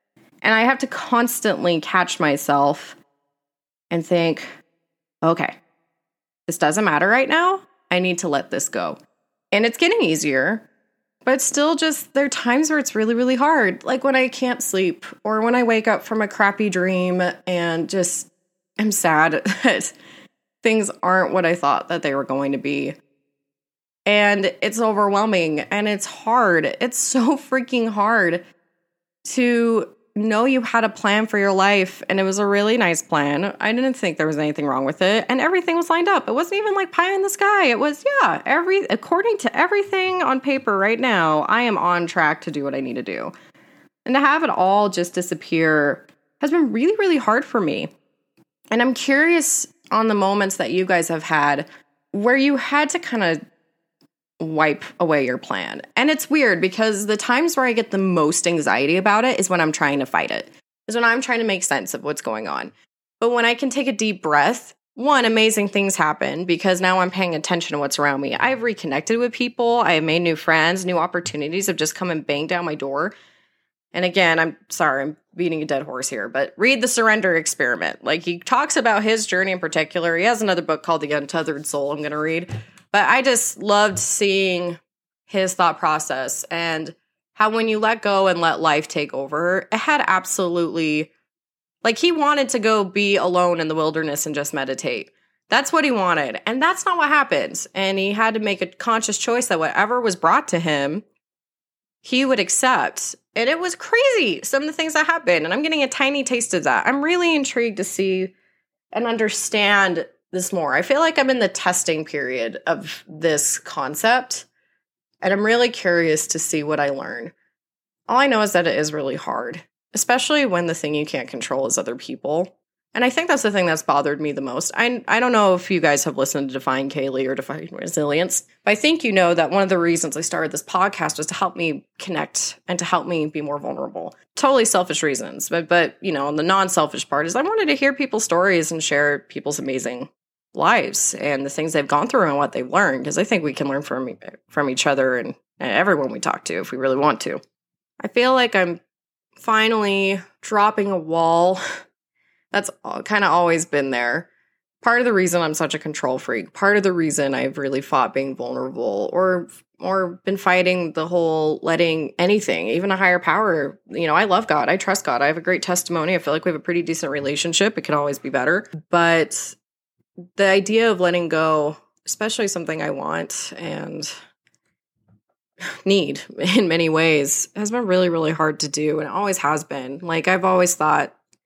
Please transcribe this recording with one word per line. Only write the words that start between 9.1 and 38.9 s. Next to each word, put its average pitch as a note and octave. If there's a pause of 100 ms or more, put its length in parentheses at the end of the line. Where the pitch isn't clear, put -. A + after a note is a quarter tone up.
And G#3+
it's A#3
getting G4
easier, D#3 (560)
but C4
still D4+
just, -
there C#4
are C#4
times C#4+
where D4+
it's -
really, A3
really B3
hard. B3+
Like C4
when C4+
I B3+
can't B3
sleep F#3 (180)
or G#3+
when A#3
I B3
wake A3+
up -
from A3
a G3+
crappy G3+
dream F3+ (240)
and E3+
just F3+ (480)
am G#3+
sad D#3+
<laughs> -
that F#3 (720)
things A3 (120)
aren't F#3
what F#3
I E3
thought D3
that E3
they C#3
were C3+
going C#3
to C3+
be. C#3+ (1120)
And G3+
it's A3
overwhelming G3+
and G#3
it's G#3
hard. G3
It's B3
so C4
freaking B3
hard G3+ (840)
to A#3 (260)
know G#3+
you C4
had A3+
a A3
plan G#3+
for G#3+
your G3
life, F#3+
and G3
it -
was F#3+
a G#3
really G3+
nice F3
plan. D3
I G#3+
didn't B3+
think E3+
there D#3
was D#3
anything D3+
wrong C3+
with C#3+
it, G3+
and B3+
everything F4
was E4+
lined E4+
up. G4
It G#3+
wasn't E4+
even, G#4
like, F#4+
pie F#4
in F#4+
the G4
sky. G4+
It A#3+
was, D4 (160)
yeah, -
every, F#4